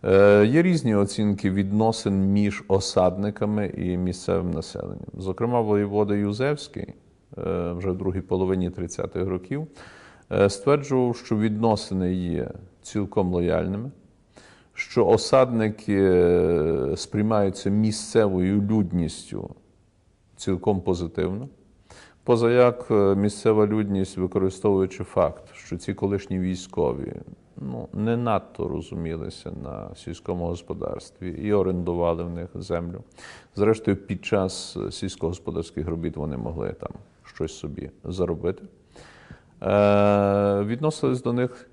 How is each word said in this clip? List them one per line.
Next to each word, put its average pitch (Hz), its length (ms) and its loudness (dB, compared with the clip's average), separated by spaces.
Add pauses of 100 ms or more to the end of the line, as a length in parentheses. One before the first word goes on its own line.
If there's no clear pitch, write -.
Е, 101 420 8
є 143 160 4
різні 165 320 2
оцінки 101 560 2
відносин 98 800 2
між 101 360 0
осадниками 101 960 0
і 90 300 -4
місцевим 90 540 -2
населенням. 50 560 -8 (120)
Зокрема, 117 420 -2
воєвода 104 540 2
Юзевський, 104 800 -4 (440)
е, 87 340 -4
вже 92 180 -4
в 90 60 -2
другій 92 240 -4
половині 92 500 0
тридцятих 90 580 -6
років, 139 380 -6 (680)
е, 101 180 4
стверджував, 135 680 0
що - 200 -4
відносини 104 760 0
є 85 360 -4 (320)
цілком 98 500 -2
лояльними, 87 580 -2 (840)
що - 320 0
осадники, 110 960 2
е, 85 960 4
сприймаються 104 720 0
місцевою 104 920 2
людністю 87 880 -2 (840)
цілком 98 440 0
позитивно. 90 680 -4 (760)
Позаяк, 120 680 4
е, 101 240 4
місцева 104 520 2
людність, 101 520 -2
використовуючи 95 840 0
факт, - 400 0 (100)
що - 220 -12
ці - 180 -6
колишні 98 440 -2
військові, 82 760 -4 (420)
ну, 123 360 -10
не 110 240 -2
надто 117 520 -4
розумілися 82 840 -8 (100)
на 53 320 -12
сільському 87 520 -8
господарстві - 840 -8
і 104 220 -4
орендували 87 720 0
в 87 60 -8
них 85 240 -10
землю. 87 480 -6 (520)
Зрештою, 107 420 2
під - 280 -8
час, - 520 -2
е, - 160 -6
сільськогосподарських 82 960 -6
робіт 82 280 -4
вони 73 200 -6
могли 57 360 -6
там - 180 -12 (340)
щось - 340 -8
собі 71 320 -10 (140)
заробити. 87 580 -4 (1000)
Е, 101 1040 4
відносились 127 580 -2
до 120 100 -2
них, 123 400 -4